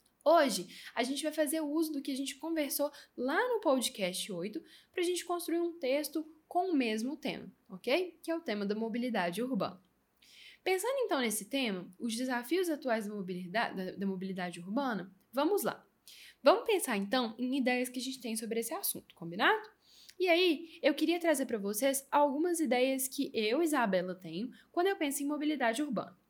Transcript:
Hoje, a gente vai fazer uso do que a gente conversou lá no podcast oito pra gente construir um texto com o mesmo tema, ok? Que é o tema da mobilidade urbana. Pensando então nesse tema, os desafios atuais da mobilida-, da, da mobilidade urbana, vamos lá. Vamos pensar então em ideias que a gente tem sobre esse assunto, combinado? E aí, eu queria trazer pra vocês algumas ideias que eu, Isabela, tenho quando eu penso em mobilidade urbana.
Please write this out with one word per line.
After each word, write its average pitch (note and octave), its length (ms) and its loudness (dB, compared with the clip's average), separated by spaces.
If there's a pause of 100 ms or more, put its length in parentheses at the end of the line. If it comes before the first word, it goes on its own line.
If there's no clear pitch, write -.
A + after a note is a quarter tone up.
(220)
Hoje, C#4 460 6 (260)
a A#3+ 80 0
gente C#4 200 -2
vai D4+ 100 -2
fazer D#4 300 0
uso D#4 300 0
do C#4 100 -6
que C#4+ 80 -6
a C4+ 40 -4
gente C4+ 220 -6
conversou D4 560 -2 (240)
lá C#4 320 0
no A#4 100 0
podcast A3 720 0
oito F#3+ 320 -6 (300)
pra F4+ 100 -2
gente F4 220 0
construir E4+ 360 -2
um E4+ 180 -2
texto D4 520 -2 (160)
com F4+ 260 0
o D4 40 2
mesmo A#3+ 400 0
tema, - 320 -6 (200)
ok? D4+ 520 -2
Que - 80 -10
é E4 60 0
o E4 60 -4
tema G#3 260 -2
da G#3 80 0
mobilidade A3 680 -2
urbana. A#3+ 400 -2 (840)
Pensando G#4 340 0
então F4+ 220 0
nesse G#3+ 240 -2
tema, G#3+ 520 -2
os A3 200 -4
desafios B3+ 520 0
atuais B3 380 0
da G#3+ 80 -6
mobilida-, F#3 580 -4
da, F#3 200 -6
da G3 140 -4
mobilidade F#3 520 -4
urbana, G3 560 -4 (180)
vamos D#4 300 2
lá. - 240 -4 (560)
Vamos F#4 220 6
pensar E4 320 2
então A3+ 420 0
em B3+ 180 -2
ideias B3 320 2
que B3+ 120 -8
a - 20 -4
gente C4 180 -8
tem A3+ 160 -6
sobre A3+ 220 -4
esse A#3 160 -2
assunto, - 400 -6
combinado? A#3 560 0 (480)
E F4+ 100 2
aí, E4+ 540 4
eu D4+ 100 6
queria D#4+ 280 0
trazer C#4+ 260 2
pra A#3+ 100 -2
vocês G#3+ 540 0
algumas D4+ 480 4
ideias C4 480 2
que - 260 -4
eu, A3+ 300 2
Isabela, F#3+ 540 2
tenho F3+ 340 -8 (220)
quando F4 160 2
eu G4 80 2
penso C#4+ 260 0
em C#4 40 -2
mobilidade D4 540 0
urbana. B3 380 -4 (120)